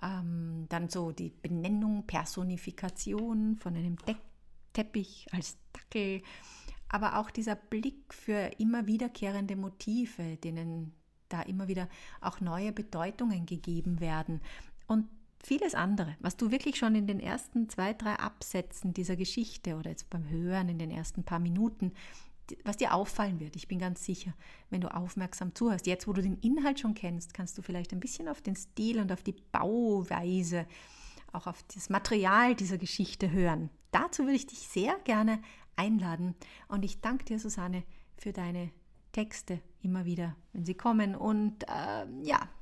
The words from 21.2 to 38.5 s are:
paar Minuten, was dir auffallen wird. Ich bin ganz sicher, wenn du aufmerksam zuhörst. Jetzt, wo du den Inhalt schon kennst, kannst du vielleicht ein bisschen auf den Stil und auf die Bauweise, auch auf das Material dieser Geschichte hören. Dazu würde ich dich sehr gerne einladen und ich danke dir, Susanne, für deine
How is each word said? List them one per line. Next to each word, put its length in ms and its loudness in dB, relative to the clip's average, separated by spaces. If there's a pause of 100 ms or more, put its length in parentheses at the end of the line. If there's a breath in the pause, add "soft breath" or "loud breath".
paar 160 -2
Minuten, 520 2 (720 loud breath)
was 140 -2
dir 160 4
auffallen 460 2
wird. 160 -8
Ich 120 -10
bin 100 -2
ganz 260 -2
sicher, 300 -4 (380 loud breath)
wenn 100 0
du 120 -2
aufmerksam 600 -4
zuhörst. 320 2
Jetzt, 220 0
wo 60 0
du 80 2
den 180 2
Inhalt 400 4
schon 160 0
kennst, 380 -6
kannst 240 -8
du 40 -10
vielleicht 320 -6
ein 60 -2
bisschen 280 -6
auf 140 -6
den 140 -2
Stil 440 -2
und 120 2
auf 100 -4
die 140 -4 (160)
Bauweise, 1120 2 (640 loud breath)
auch 140 -8
auf 160 -8 (120)
das 180 -6
Material 640 6
dieser 240 0
Geschichte 520 0
hören. 380 4 (220)
Dazu 320 4
würde 120 6
ich 120 2
dich 200 -14
sehr 360 2
gerne 380 4 (340 loud breath)
einladen 580 2 (340 loud breath)
und 160 0
ich 180 0
danke 240 0
dir, 140 0
Susanne, 440 -2 (340 soft breath)
für 160 -6
deine 380 -4 (400)